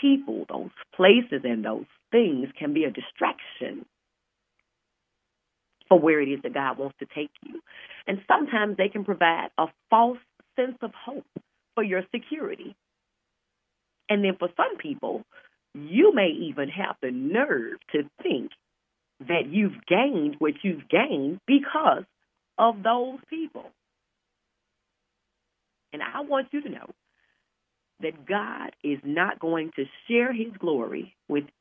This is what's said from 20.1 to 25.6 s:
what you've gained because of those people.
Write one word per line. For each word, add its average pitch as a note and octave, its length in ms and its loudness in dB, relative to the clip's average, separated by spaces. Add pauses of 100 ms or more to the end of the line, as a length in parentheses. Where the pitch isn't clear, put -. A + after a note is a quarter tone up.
what D3+ 240 0
you've E3 260 -4
gained E3+ 580 0
because C#4 580 4 (540)
of A3+ 240 4
those B3 360 -2 (100)
people. D#4+ 380 -10 (2250)